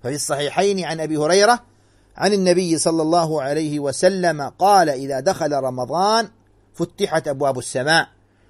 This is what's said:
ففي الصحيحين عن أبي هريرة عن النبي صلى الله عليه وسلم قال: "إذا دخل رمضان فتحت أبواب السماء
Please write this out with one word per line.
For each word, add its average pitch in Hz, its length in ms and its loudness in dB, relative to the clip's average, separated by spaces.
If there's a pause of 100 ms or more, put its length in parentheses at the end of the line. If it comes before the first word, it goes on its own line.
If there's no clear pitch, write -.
ففي 135 120 -6
الصحيحين 160 680 -2
عن 160 140 -6
أبي 156 180 -4
هريرة 196 460 4 (540)
عن 190 160 0
النبي 180 440 2
صلى 165 240 0
الله 160 400 0
عليه 147 380 -4
وسلم 165 640 0
قال: 175 480 4
"إذا 135 300 -4
دخل 156 340 -2
رمضان 139 760 -2 (440)
فتحت 170 540 -4
أبواب 135 320 -2
السماء 143 480 0 (420)